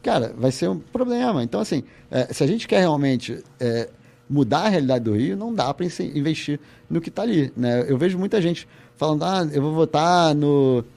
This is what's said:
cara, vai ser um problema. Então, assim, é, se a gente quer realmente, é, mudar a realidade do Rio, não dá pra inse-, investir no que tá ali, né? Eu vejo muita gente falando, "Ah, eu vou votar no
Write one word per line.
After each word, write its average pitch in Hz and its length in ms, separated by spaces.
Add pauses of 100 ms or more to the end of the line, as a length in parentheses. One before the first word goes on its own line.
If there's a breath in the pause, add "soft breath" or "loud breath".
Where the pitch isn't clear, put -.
cara, 131 360
vai 127 140
ser 170 180
um 180 80
problema. 240 640
Então, 117 180
assim, 165 220 (280 loud breath)
é, 127 220
se - 100
a 139 40
gente 220 200
quer 208 140
realmente, 139 640 (180)
é, 117 280 (420 soft breath)
mudar 143 300
a 214 80
realidade 131 360
do 110 100
Rio, 147 220
não 226 160
dá 139 220
pra 180 100
inse-, 175 320
investir 147 420 (300 loud breath)
no 165 120
que 165 100
tá 196 120
ali, 165 340
né? 123 300
Eu 135 120
vejo 180 200
muita 196 220
gente 170 260 (300 loud breath)
falando, 151 280
"Ah, 180 280
eu 143 80
vou 151 140
votar 160 600
no 139 480 (140)